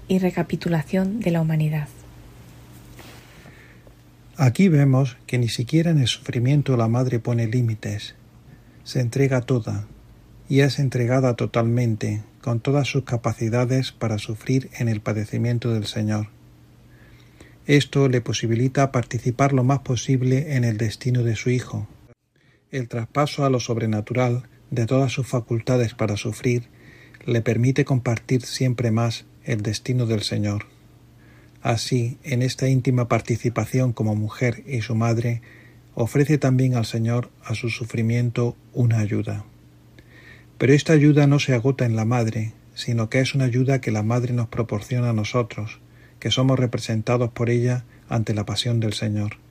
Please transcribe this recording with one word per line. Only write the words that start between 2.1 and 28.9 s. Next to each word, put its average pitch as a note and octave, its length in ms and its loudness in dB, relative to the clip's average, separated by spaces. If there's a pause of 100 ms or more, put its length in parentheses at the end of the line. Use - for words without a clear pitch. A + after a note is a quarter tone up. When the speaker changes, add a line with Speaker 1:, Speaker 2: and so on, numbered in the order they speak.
Speaker 2:
Aquí D#3 320 4
vemos C#3 480 4 (100)
que B2 100 -2
ni A#2+ 120 2
siquiera D#3+ 420 0
en D#3 80 4
el B2 80 4
sufrimiento C3+ 680 0
la A2+ 100 2
madre B2 320 0
pone A#2 260 0
límites. A2 680 -4 (680)
Se - 180 -2
entrega B2+ 400 2
toda, G#2+ 440 -2 (640)
y C3+ 120 6
es C#3 180 2
entregada B2+ 560 2
totalmente, A2+ 880 0 (180)
con A#2 180 -2
todas C#3 280 2
sus C3 160 -2
capacidades A#2+ 880 0
para A2 260 -4
sufrir C3 600 -4
en A#2+ 80 -2
el A2 120 0
padecimiento A2+ 760 -2
del G#2+ 120 -2
Señor. G#2+ 440 -2 (1400)
Esto C#3 420 2
le B2 120 2
posibilita B2+ 720 0
participar B2+ 640 0
lo B2+ 100 2
más C3 160 2
posible C3 760 0
en B2 80 2
el A2+ 140 0
destino A#2+ 440 -2
de A#2 140 0
su B2 160 -2
hijo. A2+ 360 -4 (840)
El B2+ 160 -6
traspaso C#3 580 -2
a C3+ 60 4
lo B2+ 80 2
sobrenatural A#2 880 -2 (220)
de A#2+ 160 0
todas C3 240 2
sus C3+ 160 -4
facultades A#2+ 640 -2
para G#2 240 -2
sufrir A#2+ 520 -4 (560)
le A#2 180 0
permite B2+ 420 2
compartir B2 560 0
siempre B2 480 -2
más A2+ 360 0 (180)